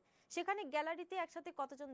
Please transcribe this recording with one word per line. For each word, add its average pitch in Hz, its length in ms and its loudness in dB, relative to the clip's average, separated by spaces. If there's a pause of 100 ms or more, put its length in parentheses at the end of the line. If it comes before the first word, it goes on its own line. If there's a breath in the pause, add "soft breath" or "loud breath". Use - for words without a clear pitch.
(300 soft breath)
সেখানে 392 340 2
গ্যালারিতে 311 520 0
একসাথে 339 400 -2
কতজন 277 380 -4